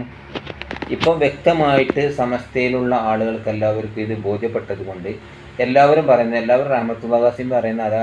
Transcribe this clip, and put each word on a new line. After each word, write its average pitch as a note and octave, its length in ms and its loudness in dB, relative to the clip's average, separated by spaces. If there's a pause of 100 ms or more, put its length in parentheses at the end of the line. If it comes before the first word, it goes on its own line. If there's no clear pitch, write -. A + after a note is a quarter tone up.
(960)
ഇപ്പം E3 280 2
വ്യക്തമായിട്ട് C#3+ 800 2 (160)
സമസ്തയിലുള്ള B2 760 -2 (160)
ആളുകൾക്ക് A2 440 -2
എല്ലാവർക്കും G#2+ 500 -2
ഇത് G#2+ 100 -4 (120)
ബോധ്യപ്പെട്ടത് G#2 600 -4
കൊണ്ട് F#2 220 -10 (540)
എല്ലാവരും C#3+ 480 6
പറയുന്നത്, A#2 300 2
എല്ലാവരും B2+ 340 2
റഹ്മത്തുള്ള A#2 480 0
ഖാസിമി B2+ 320 0
പറയുന്ന A2+ 320 0
അതേ G#2+ 160 0